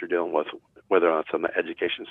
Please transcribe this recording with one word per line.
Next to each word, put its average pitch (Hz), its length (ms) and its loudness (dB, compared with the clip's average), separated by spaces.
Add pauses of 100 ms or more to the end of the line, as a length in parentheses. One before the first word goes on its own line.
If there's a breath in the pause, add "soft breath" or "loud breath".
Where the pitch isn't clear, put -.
you're 87 80 -10
dealing 87 240 0
with, 76 140 0 (400)
whether 85 320 4
it's 78 160 -4
on 80 80 -2
the - 160 0
education 85 520 -4